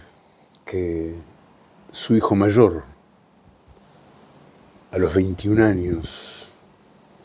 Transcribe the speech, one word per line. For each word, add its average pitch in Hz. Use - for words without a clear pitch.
que 82
su -
hijo 110
mayor, 101
a 92
los 87
veintiún 98
años, 90